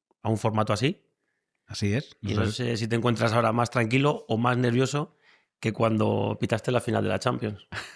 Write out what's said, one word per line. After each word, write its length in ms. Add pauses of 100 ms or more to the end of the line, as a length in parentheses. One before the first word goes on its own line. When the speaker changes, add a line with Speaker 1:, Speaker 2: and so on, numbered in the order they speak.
(220)
Speaker 1:
a 80
un 80
formato 360
así. 300 (640)
Speaker 2:
Así 260
es. 280
Speaker 1:
Y 120
Speaker 2:
No 80
Speaker 1:
no 60
Speaker 2:
sé. 40 (200)
Speaker 1:
sé 60
si 120
te 80
encuentras 340
ahora 220
más 160
tranquilo 580
o 100
más 200
nervioso 580 (460)
que 100
cuando 680
pitaste 340
la 100
final 220
de 60
la 100
Champions. 460 (300)